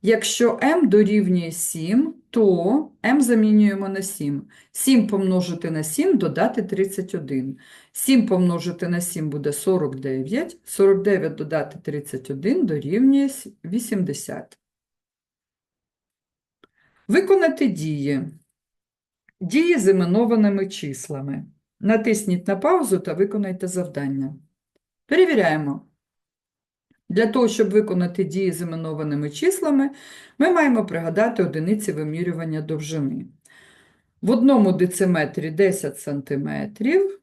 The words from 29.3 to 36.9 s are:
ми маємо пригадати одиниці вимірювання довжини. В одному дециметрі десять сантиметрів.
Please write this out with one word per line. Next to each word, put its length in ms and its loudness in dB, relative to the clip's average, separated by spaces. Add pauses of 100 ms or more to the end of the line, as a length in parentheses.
ми 140 4
маємо 340 2
пригадати 580 -2
одиниці 480 -2
вимірювання 720 -6
довжини. 640 -6 (960)
В 100 0
одному 400 4
дециметрі 800 0
десять 480 0
сантиметрів. 1200 -4